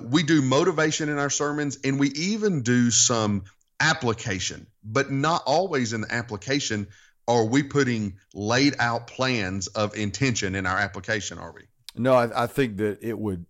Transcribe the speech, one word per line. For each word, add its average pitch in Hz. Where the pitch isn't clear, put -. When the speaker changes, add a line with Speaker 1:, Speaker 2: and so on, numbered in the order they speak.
Speaker 1:
we 135
do 151
motivation 156
in 147
our 143
sermons, 147
and 139
we 139
even 185
do 120
some 107
application, 117
but 135
not 151
always 143
in 110
the 107
application 117
are 117
we 131
putting 123
laid 120
out 117
plans 101
of 107
intention 104
in 95
our 92
application, 98
are 85
we? -
Speaker 2:
No, 127
I, 120
I 120
think 117
that 104
it 113
would, 95